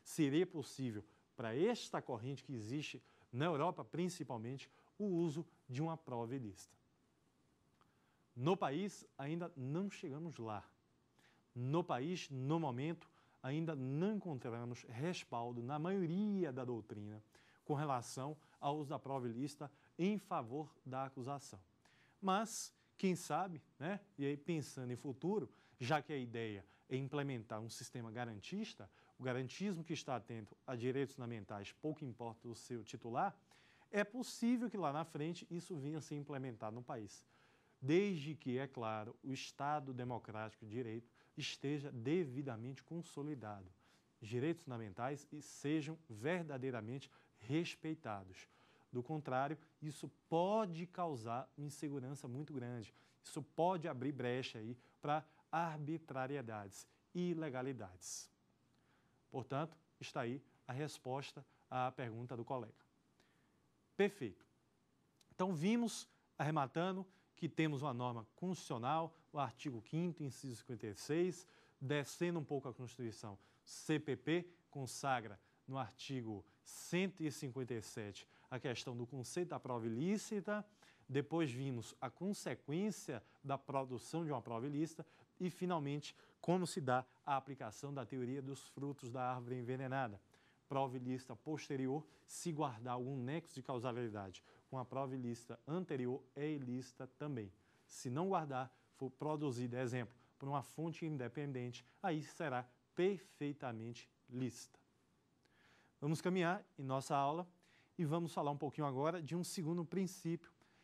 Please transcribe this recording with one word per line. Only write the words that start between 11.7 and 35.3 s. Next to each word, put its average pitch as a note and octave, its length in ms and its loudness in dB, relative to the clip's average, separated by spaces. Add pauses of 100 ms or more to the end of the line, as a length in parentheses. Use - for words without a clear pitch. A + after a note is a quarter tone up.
país, D#3+ 460 2
no C#3 300 4
momento, D3+ 500 0 (320)
ainda D#3 340 0
não C#3+ 400 4
encontramos B2 720 -2
respaldo A#2+ 720 -2
na C3+ 160 0
maioria F#3 760 4
da C3 100 0
doutrina G#2+ 600 -4 (420)
com D3+ 80 2
relação C#3 640 0 (220)
ao C#3+ 180 2
uso C#3+ 120 -4
da D3 100 -2
prova C3 280 -2
ilícita C3+ 440 -4 (260)
em G3 200 4
favor C#3+ 540 -2 (140)
da C3 200 -2
acusação. C3 540 -6 (640)
Mas, G3+ 500 2 (240)
quem F#3 200 6
sabe, E3+ 460 2 (180)
né? F#3+ 200 0 (200)
E C#3 60 4
aí C#3+ 120 4
pensando C#3 540 -2
em B2 40 0
futuro, D3+ 540 0 (300)
já D3 200 6
que D3+ 140 -6
a C#3+ 40 0
ideia A2+ 460 -2 (240)
é C3 80 -2
implementar C3+ 640 0
um A2+ 100 -6
sistema A2+ 420 -8
garantista, A#2 800 -6 (280)
o B2 60 -10
garantismo C3+ 600 0
que E3+ 100 -2
está C#3 220 -2
atento A2 400 -6 (100)
a C3 100 -2
direitos B2+ 400 0
fundamentais, A2 580 -6
pouco D3+ 320 -2
importa A#2 420 -8
o A#2 80 -6
seu A#2 280 -6
titular, B2+ 520 -2 (540)
é G#3 140 4
possível A#3+ 640 2
que G#3 80 -4
lá D3+ 160 4
na D#3 100 2
frente D#3 460 -4